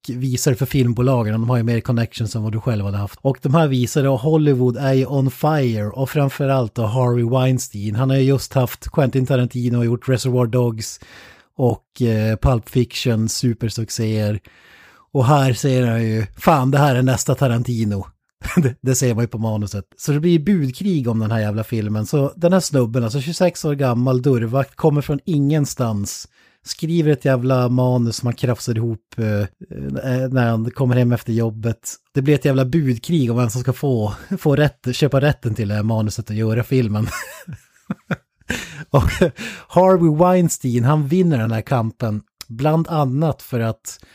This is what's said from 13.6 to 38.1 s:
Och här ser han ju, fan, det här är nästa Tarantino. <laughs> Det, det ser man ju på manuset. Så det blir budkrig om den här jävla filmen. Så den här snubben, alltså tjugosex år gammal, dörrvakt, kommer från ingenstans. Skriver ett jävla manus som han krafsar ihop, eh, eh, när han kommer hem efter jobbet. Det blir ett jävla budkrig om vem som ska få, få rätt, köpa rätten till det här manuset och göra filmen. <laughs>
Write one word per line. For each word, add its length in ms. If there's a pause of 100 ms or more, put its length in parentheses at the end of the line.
Och 120
här 280
ser 340
han 160
ju, 220 (120)
fan, 340
det 60
här 180
är 60
nästa 340
Tarantino. 680 (260)
<laughs> 240
Det, 260
det 140
ser 200
man 80
ju 40
på 100
manuset. 480 (120)
Så 140
det 80
blir 200
budkrig 680
om 120
den 120
här 80
jävla 240
filmen. 420
Så 300
den 180
här 60
snubben, 440
alltså 180
tjugosex 440
år 100
gammal, 460
dörrvakt, 540
kommer 260
från 240
ingenstans. 1000 (380)
Skriver 460
ett 140
jävla 440
manus 480
som 100
han 80
krafsar 420
ihop, 220 (180)
eh, 80 (880)
eh, 180
när 200
han 220
kommer 240
hem 160
efter 220
jobbet. 600 (200)
Det 80
blir 140
ett 100
jävla 200
budkrig 640
om 60
vem 120
som 120
ska 120
få, 400 (260)
få 160
rätt, 400
köpa 260
rätten 340
till 120
det 80
här 80
manuset 460
och 60
göra 280
filmen. 480
<laughs> 1800